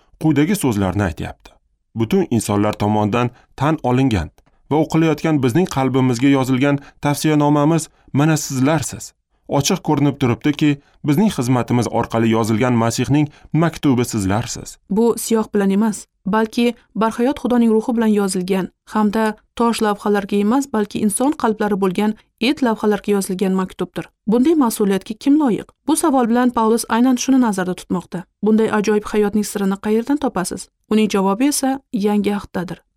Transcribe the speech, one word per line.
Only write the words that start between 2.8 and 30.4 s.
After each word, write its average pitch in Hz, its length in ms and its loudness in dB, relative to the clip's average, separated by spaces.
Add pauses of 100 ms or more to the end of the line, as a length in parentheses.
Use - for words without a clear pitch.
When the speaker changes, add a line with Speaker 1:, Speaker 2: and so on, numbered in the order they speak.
Speaker 1:
tan 147 260 -2
olingan 123 460 0 (420)
va 139 60 2
o'qilayotgan 160 640 0
bizning 139 260 2
qalbimizga 131 600 0
yozilgan 135 480 2 (240)
tavsiyanomamiz 147 840 2 (300)
mana 151 240 2
sizlarsiz. 139 680 -2 (440)
Ochiq 143 320 0
ko'rinib 143 400 0
turibdiki, 143 500 0 (340)
bizning 151 280 2
xizmatimiz 120 560 0
orqali 113 400 0
yozilgan 113 440 2
Masihning 120 540 0 (240)
maktubi 147 540 0
sizlarsiz." 104 760 -4 (120)
Speaker 2:
Bu 220 280 2
siyoh 220 360 -2
bilan 196 160 2
emas, 208 360 -2 (200)
balki 220 480 0 (200)
barhayot 240 440 -2
Xudoning 233 340 2
ruhi 220 240 0
bilan 226 240 2
yozilgan 185 480 -2 (160)
hamda 214 400 0 (320)
tosh 226 260 0
lavhalarga 208 540 -2
emas, 220 360 2
balki 214 260 -4
inson 254 340 0
qalblari 214 480 -2
bo'lgan 202 340 -2 (260)
et 277 220 0
lavhalarga 214 500 0
yozilgan 190 400 -2
maktubdir. 185 520 -6 (220)
Bunday 254 280 4
mas'uliyatga 220 600 0
kim 285 260 2
loyiq? 247 280 -2 (180)
Bu 311 100 2
savol 262 320 2
bilan 247 220 2
Paulus 226 380 0
aynan 247 280 2
shuni 269 240 2
nazarda 190 340 0
tutmoqda. 180 480 -8 (200)
Bunday 220 300 4
ajoyib 214 320 0
hayotning 208 420 0
sirini 196 380 -2
qayerdan 226 320 0
topasiz? 190 520 -6 (220)